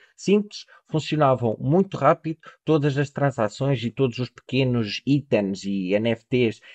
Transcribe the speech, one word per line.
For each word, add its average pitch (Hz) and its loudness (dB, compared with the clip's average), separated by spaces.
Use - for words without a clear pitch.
simples, 208 0
funcionavam 131 0
muito 175 0
rápido, 156 0
todas 147 2
as 143 -2
transações 135 -2
e 117 -4
todos 131 -2
os 123 -6
pequenos 123 -2
itens 104 0
e 98 -2
N 110 0
F - -6
Ts 123 0